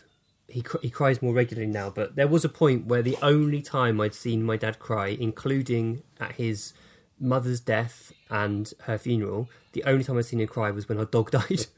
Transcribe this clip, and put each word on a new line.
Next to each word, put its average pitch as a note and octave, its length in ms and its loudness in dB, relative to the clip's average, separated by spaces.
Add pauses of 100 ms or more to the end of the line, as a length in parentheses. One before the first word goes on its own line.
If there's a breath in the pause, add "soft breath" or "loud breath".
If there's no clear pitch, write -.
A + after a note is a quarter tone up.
(480)
he A#2+ 140 -8
cr-, - 200 -6
he B2 80 -4
cries C3+ 300 2
more A#2+ 140 2
regularly A#2 360 0
now. G2+ 200 -4
But G#2 260 -6
there C#3+ 120 4
was D#3+ 160 4
a D#3+ 40 0
point C3 380 2
where A#2+ 160 2
the B2+ 180 0
only D3 400 4
time A#2+ 400 0
I'd G#2+ 140 0
seen A2+ 280 -2
my A2+ 140 0
dad A2 220 -2
cry, G2+ 300 -2
including A#2 920 -2 (160)
at - 140 -8
his A2+ 400 -4 (480 soft breath)
mother's B2+ 400 0
death A#2 520 -4 (180)
and G#2 420 -2 (100)
her A2 140 -2
funeral, G#2+ 540 -2 (220 soft breath)
the - 120 -4
only C3+ 200 4
time B2+ 120 -2
I'd A#2 80 2
seen A#2 160 -2
him G#2+ 80 0
cry G#2+ 220 -2
was G2+ 180 -6
when G#2+ 100 -2
our A2 60 -2
dog A2+ 260 2
<laughs> - 20 -2
died. - 340 0 (120)